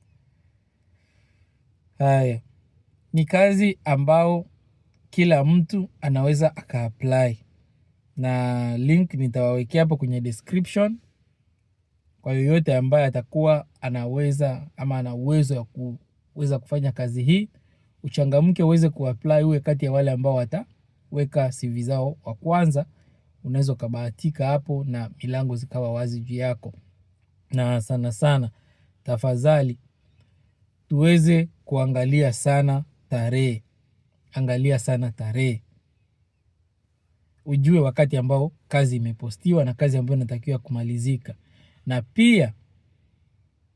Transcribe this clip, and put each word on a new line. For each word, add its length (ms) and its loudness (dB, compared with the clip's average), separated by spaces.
Haya, 400 2
ni 120 2
kazi 600 2
ambao 600 2
kila 340 4
mtu 460 0
anaweza 560 0
aka-apply. 800 -2
Na 640 -2
link 360 2
nitawawekea 680 -2
hapo 140 2
kwenye 240 -4
description 800 -2
kwa 100 -4
yoyote 440 2
ambaye 300 2
atakuwa 600 0
anaweza 840 -4
ama 220 -4
ana 160 -6
uwezo 420 0
wa 80 -6
kuweza 240 -2
kufanya 340 -4
kazi 300 -6
hii. 260 2
Uchangamke 600 2
uweze 260 4
ku-apply, 560 0
uwe 160 2
kati 240 -2
ya 80 0
wale 180 2
ambao 240 0
wataweka 1160 -4
C 160 -8
V 140 -6
zao 420 -4
wa 100 -10
kwanza. 520 0
Unaweza 280 -2
ukabahatika 720 -6
hapo 380 -2
na 260 -6
milango 340 -4
zikawa 360 -6
wazi 280 -6
juu 160 -10
yako. 360 -6
Na 300 0
sana 320 -4
sana, 380 0
tafadhali, 760 0
tuweze 600 4
kuangalia 680 0
sana 520 0
tarehe. 540 -2
Angalia 460 0
sana 340 -4
tarehe. 500 -4
Ujue 360 4
wakati 360 0
ambao 360 0
kazi 280 2
imepostiwa 680 -2
na 100 -4
kazi 240 0
ambayo 180 0
inatakiwa 420 -4
kumalizika. 760 -6
Na 160 -4
pia, 520 4